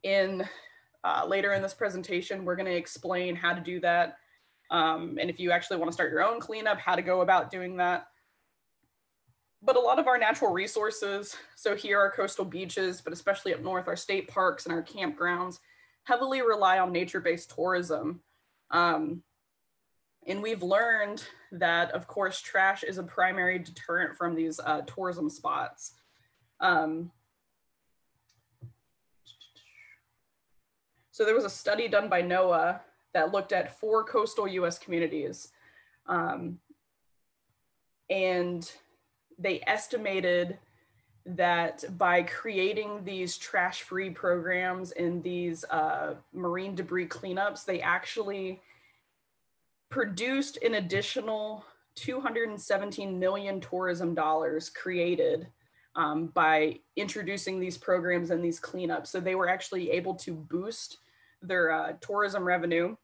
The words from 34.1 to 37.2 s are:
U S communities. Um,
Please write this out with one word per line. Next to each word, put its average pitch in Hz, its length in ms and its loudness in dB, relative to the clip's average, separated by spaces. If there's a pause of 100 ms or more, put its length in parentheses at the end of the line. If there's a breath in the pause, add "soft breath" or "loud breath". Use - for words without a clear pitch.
U 180 200 0
S 170 100 -2
communities. 170 720 -4 (560 soft breath)
Um, 175 540 -2 (1500)